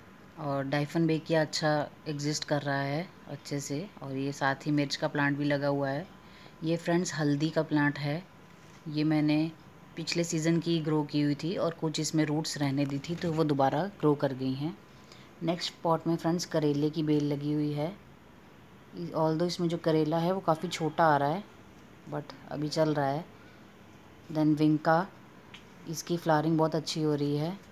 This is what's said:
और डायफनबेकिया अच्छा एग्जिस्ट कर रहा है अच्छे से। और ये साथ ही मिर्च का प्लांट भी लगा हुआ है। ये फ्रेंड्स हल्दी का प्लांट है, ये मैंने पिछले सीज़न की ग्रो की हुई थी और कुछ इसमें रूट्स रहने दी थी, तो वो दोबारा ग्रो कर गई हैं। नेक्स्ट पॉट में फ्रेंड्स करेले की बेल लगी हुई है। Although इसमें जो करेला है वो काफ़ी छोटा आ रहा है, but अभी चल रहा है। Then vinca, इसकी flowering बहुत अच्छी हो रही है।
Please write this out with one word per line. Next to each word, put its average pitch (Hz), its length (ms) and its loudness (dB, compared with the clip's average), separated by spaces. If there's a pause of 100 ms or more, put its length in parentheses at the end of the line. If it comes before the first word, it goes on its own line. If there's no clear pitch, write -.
(400)
और 139 240 -2
डायफनबेकिया 156 760 0
अच्छा 156 300 0 (380)
एग्जिस्ट 147 360 -4
कर 147 180 0
रहा 139 180 -2
है 143 280 -4 (200)
अच्छे 147 320 -8
से। 139 180 -6 (240)
और 135 140 -8
ये 139 160 -4
साथ 135 340 -2
ही 151 60 0
मिर्च 147 240 0
का 156 120 -2
प्लांट 143 300 0
भी 147 60 -2
लगा 143 240 0
हुआ 143 200 0
है। 147 180 -4 (580)
ये 165 120 0
फ्रेंड्स 170 380 0
हल्दी 147 360 2
का 160 120 2
प्लांट 143 360 2
है, 143 240 -4 (680)
ये 151 160 0
मैंने 151 460 2 (460)
पिछले 170 280 -2
सीज़न 165 360 2
की 170 200 2
ग्रो 156 240 2
की 147 160 0
हुई 147 140 4
थी 156 220 -4
और 160 240 0
कुछ 160 200 -2
इसमें 156 240 2
रूट्स 151 340 -2
रहने 143 280 0
दी 143 120 -4
थी, 160 160 -8
तो 165 180 -2
वो 160 120 2
दोबारा 139 380 2 (180)
ग्रो 151 140 6
कर 139 200 0
गई 131 200 -4
हैं। 151 220 -4 (640)
नेक्स्ट 170 400 -4
पॉट 160 240 0
में 165 100 2
फ्रेंड्स 170 300 0
करेले 151 440 0
की 160 120 -2
बेल 151 300 2
लगी 147 200 -2
हुई 151 200 -2
है। 147 200 -4 (1040)
Although 160 500 0
इसमें 175 220 -2
जो 170 100 -2
करेला 160 400 2
है 170 140 2
वो 196 80 -4
काफ़ी 170 280 0
छोटा 165 360 0
आ 156 120 6
रहा 139 120 2
है, 180 160 -2 (640)
but 147 240 -8 (160)
अभी 147 180 -4
चल 156 260 2
रहा 139 140 2
है। 147 160 -2 (1080)
Then 151 260 4
vinca, 156 480 4 (840)
इसकी 165 280 -4
flowering 160 420 2
बहुत 156 160 2
अच्छी 156 280 -4
हो 151 120 2
रही 143 220 0
है। 165 200 -4 (160)